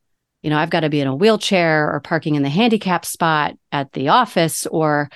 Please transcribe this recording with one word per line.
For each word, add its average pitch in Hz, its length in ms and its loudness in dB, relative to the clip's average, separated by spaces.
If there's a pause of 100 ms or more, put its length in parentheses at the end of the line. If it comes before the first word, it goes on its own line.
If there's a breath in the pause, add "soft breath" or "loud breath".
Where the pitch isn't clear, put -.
(440)
you 156 60 -4
know, 151 80 0
"I've 160 120 0
gotta 160 200 0
be 147 100 0
in 139 80 0
a 135 80 -2
wheelchair 175 760 2
or 143 120 -4
parking 160 340 -2
in 143 80 0
the 139 60 -2
handicap 196 560 0
spot 156 500 -2 (160)
at 139 220 -4
the 143 160 -2
office, 190 560 2
or 147 500 0